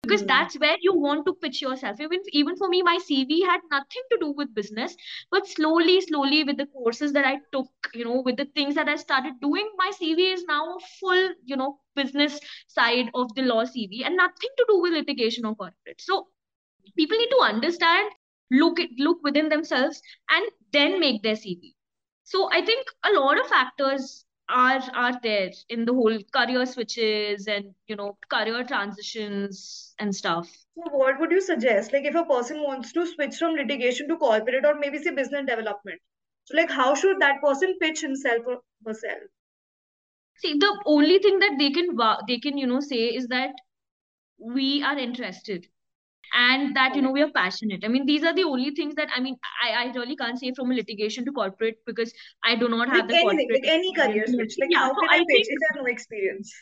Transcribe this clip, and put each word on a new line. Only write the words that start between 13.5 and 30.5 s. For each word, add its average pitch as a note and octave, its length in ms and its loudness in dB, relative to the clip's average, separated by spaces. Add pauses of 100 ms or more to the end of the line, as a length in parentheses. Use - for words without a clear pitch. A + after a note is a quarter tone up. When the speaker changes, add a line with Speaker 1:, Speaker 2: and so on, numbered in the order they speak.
Speaker 1:
C B3 220 -8
V G#3 160 -12
and F4 140 -2
nothing F4+ 400 0
to B4 120 4
do G4 120 6
with F4 120 2
litigation A#3+ 540 -2
or G#3+ 80 -4
corporate. - 460 -14
So - 260 -2 (680)
people G4+ 200 2
need A#4 140 2
to B4 140 6
understand, E4+ 680 2 (400)
look D4+ 300 6
at, D#4 180 -2
look D#4 240 0
within D4 260 2
themselves D4+ 540 0 (260)
and E4+ 160 2 (280)
then D4 280 4
make B3 220 0
their G#3+ 140 0
C G3+ 260 -10
V. - 120 -20 (500)
So - 280 0
I E4+ 100 4
think B4+ 240 0 (180)
a G4+ 80 4
lot D4 280 4
of B4+ 60 0
factors C4+ 800 0 (220)
are, B3+ 340 4 (120)
are B3 280 0
there G3+ 280 0 (200)
in A#3 160 -2
the A#3+ 80 2
whole A3 240 4 (160)
career B3 320 2
switches G#3+ 800 -4
and, G3+ 280 -6 (120)
you G#3+ 100 -8
know, G3+ 220 -8 (100)
career A3+ 360 -2
transitions G3+ 1300 -8
and G#3 160 -4
stuff. E3+ 360 -2 (240)